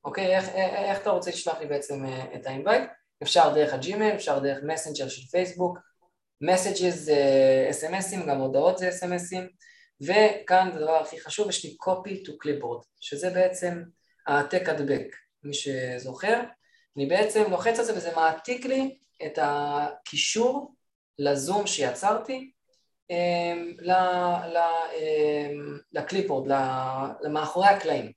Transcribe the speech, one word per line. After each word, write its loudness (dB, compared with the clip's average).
אוקיי? 0
איך, 0
אה, -2
איך -2
אתה -2
רוצה 0
לשלוח -6
לי -8
בעצם, -6
אה, -8
את -10
ה-invite? 0
אפשר 6
דרך 4
הג'ימייל, 0
אפשר -2
דרך -2
מסנג'ר -6
של -14
פייסבוק, -2
messages 2
זה 6
אס -4
אם -4
אסים, -4
גם 0
הודעות 2
זה -2
אס -6
אם -4
אסים, -6
וכאן 4
הדבר 0
הכי 0
חשוב, -2
יש -4
לי -14
copy -2
to -12
clipboard, -6
שזה -6
בעצם 0
העתק 0
הדבק, -4
מי -10
שזוכר. -4
אני 0
בעצם 2
לוחץ 2
על 0
זה -2
וזה -6
מעתיק 0
לי 0
את -6
הקישור 0
לזום 0
שיצרתי, -2
אמ, -2
ל-, -2
ל-, 2
אמ, -2
לקליפבורד, -2
ל-, -2
למאחורי 2
הקלעים 2